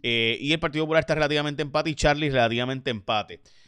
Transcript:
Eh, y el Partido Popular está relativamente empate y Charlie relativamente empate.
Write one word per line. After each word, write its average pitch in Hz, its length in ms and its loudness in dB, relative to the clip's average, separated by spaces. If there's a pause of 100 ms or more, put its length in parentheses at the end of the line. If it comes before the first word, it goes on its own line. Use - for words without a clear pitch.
Eh, 117 400 0
y 139 100 0
el 165 80 0
Partido 156 240 -2
Popular 160 160 2
está 156 140 0
relativamente 147 480 0
empate 151 260 -2
y 156 60 -2
Charlie 151 340 2
relativamente 127 600 0
empate. 104 500 -4 (280)